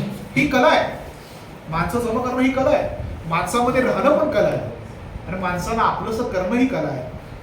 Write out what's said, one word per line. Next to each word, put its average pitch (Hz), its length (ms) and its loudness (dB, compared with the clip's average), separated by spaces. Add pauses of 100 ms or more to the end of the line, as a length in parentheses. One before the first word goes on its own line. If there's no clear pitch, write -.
(360)
ही 285 120 4
कला 254 200 6
आहे, - 180 6 (840)
माणसं 170 300 0
जमा 226 220 0
करणं 254 200 -2
ही 262 100 4
कला 277 180 4
आहे, - 200 4 (400)
माणसामध्ये 240 520 2
राहणं 226 360 4
पण 311 140 2
कला 311 160 4
आहे - 800 -6
आणि 185 140 -6
माणसाला 185 400 -2
आपलंसं 220 420 0
करणं 196 320 -2
ही 262 120 4
कला 151 200 0
आहे. 135 220 -6 (340)